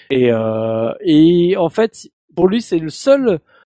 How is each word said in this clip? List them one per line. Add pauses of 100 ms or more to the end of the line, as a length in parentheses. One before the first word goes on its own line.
(100)
Et,
euh,
et
en
fait, (260)
pour
lui,
c'est
le
seul (340)